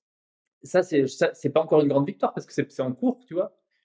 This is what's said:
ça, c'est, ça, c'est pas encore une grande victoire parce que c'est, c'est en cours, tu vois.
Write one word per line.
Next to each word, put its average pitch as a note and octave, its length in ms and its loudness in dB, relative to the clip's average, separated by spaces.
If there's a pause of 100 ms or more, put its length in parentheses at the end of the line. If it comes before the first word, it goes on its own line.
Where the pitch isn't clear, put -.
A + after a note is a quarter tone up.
(600)
ça, F3 220 0
c'est, C#3 240 0
ça, D#3+ 260 0
c'est - 160 -6
pas D#3+ 120 2
encore D#3+ 200 4
une D3 60 2
grande C#3 180 2
victoire G#3+ 280 -4
parce D3 120 -8
que - 80 -20
c'est, D3 180 -4
c'est C3+ 120 -6
en B2+ 100 -4
cours, B3 320 -4
tu - 80 -16
vois. F#3 240 -4 (280)